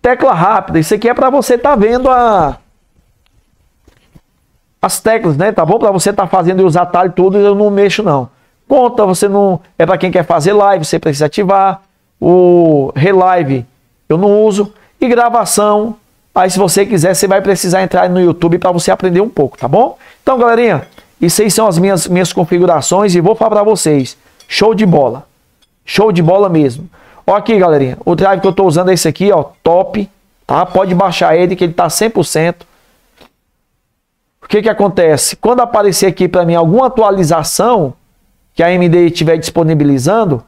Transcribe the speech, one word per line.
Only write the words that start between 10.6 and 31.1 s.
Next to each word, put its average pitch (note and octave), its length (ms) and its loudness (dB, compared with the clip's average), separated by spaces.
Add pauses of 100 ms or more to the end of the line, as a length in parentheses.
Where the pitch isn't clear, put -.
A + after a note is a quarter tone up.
você D#3+ 140 -4
precisa D3+ 280 -2
ativar. F#3+ 560 0 (380)
O E3+ 760 0
relive F3 680 0 (440)
eu D#3+ 100 0
não G#3 240 2
uso. G#3 320 -2 (260)
E C4 60 0
gravação, A3+ 880 0 (400)
aí F3+ 160 2
se F#3 80 -4
você G3 260 0
quiser, F#3 300 0
você G3 140 -2
vai F#3+ 120 2
precisar F#3+ 440 -2
entrar F#3 260 0
no F#3 100 0
YouTube F3 380 0
pra F3+ 140 0
você F3 180 -2
aprender F#3 300 0
um A3 80 -2
pouco, C#3 280 -4
tá - 120 -8
bom? G#3 280 0 (240)
Então, C4 160 0
galerinha, A#3 520 0 (320)
isso F3 200 0
aí G#3+ 80 2
são A3 200 0
as E3 100 0
minhas, F#3 300 0
minhas F3+ 240 -2
configurações F3+ 800 0
e F3 60 2
vou G#3 160 2
falar A3 160 0
pra G#3 100 2
vocês. D#3 560 0 (300)
Show A3 260 0
de G#3 100 0
bola. D#3+ 400 0 (600)
Show G#3+ 260 0
de F3 100 0
bola F#3+ 280 2
mesmo. D#3 420 -2 (340)
Ó F#3+ 120 0
aqui, G#3 200 -2
galerinha, D3 480 0
o F3 120 0
drive F#3+ 240 0
que G#3 80 -2
eu - 40 0
tô G3 120 0
usando F3+ 260 0
é F#3 40 4
esse E3 120 -2
aqui, F#3+ 240 0
ó, D#3+ 140 2 (180)
top, F#3 480 -2 (340)
tá? E3 220 -2
Pode F#3 300 -2
baixar F3 400 0